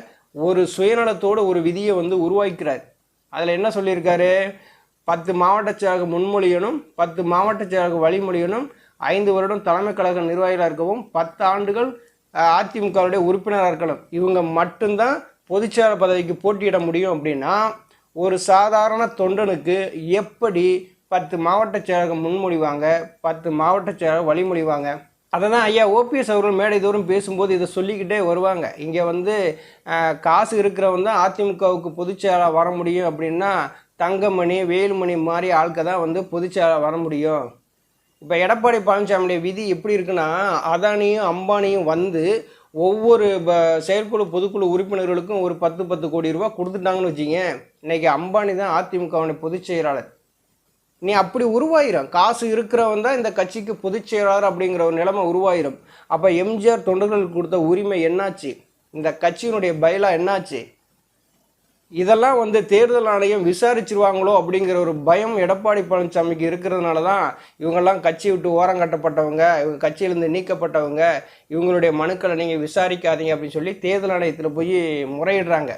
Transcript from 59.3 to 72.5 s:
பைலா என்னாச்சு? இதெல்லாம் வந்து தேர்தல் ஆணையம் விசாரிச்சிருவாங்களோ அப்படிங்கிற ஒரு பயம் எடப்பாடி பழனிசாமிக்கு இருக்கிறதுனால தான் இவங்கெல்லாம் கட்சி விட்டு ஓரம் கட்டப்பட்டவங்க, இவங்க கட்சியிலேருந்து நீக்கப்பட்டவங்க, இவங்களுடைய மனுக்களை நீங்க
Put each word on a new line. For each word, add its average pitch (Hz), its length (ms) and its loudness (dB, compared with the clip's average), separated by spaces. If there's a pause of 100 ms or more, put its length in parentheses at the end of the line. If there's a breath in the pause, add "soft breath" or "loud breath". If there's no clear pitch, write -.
பைலா 190 320 2
என்னாச்சு? 175 500 -2 (1300)
இதெல்லாம் 220 440 4
வந்து 220 280 2
தேர்தல் 233 420 4
ஆணையம் 202 380 2
விசாரிச்சிருவாங்களோ 196 880 2
அப்படிங்கிற 185 440 2
ஒரு 170 200 0
பயம் 190 400 2
எடப்பாடி 196 440 2
பழனிசாமிக்கு 170 640 -2
இருக்கிறதுனால 170 580 -2
தான் 190 220 2 (320 loud breath)
இவங்கெல்லாம் 180 440 2
கட்சி 165 260 -2
விட்டு 180 240 0
ஓரம் 180 280 2
கட்டப்பட்டவங்க, 156 640 0 (140)
இவங்க 147 200 -2
கட்சியிலேருந்து 170 520 -2
நீக்கப்பட்டவங்க, 160 760 -2 (460 loud breath)
இவங்களுடைய 170 440 2
மனுக்களை 175 420 -2
நீங்க 165 220 -2